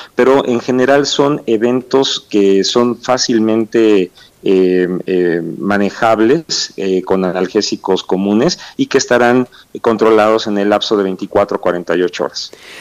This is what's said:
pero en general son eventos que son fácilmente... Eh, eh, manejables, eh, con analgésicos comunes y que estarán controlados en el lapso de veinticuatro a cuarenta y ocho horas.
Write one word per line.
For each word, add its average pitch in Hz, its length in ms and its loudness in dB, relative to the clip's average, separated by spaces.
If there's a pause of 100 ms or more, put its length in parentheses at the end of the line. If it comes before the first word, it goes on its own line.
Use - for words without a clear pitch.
(160)
pero 131 320 2
en 120 140 -2
general 135 440 0
son 147 400 -2
eventos 123 840 0
que 98 340 2
son 120 320 0
fácilmente... 110 1160 0 (300)
Eh, 92 460 2 (180)
eh, 90 360 0 (160)
manejables, 110 1200 0
eh, 92 260 -2
con 92 220 -2
analgésicos 92 760 -2
comunes 104 540 0 (200)
y 139 80 -2
que - 120 -2
estarán 123 520 0 (320)
controlados 110 680 2
en 104 100 -2
el 101 120 0
lapso 104 260 0
de 101 80 2
veinticuatro 98 540 -2
a - 20 -4
cuarenta 87 380 -2
y 90 60 2
ocho 85 200 -4
horas. - 280 -10 (300)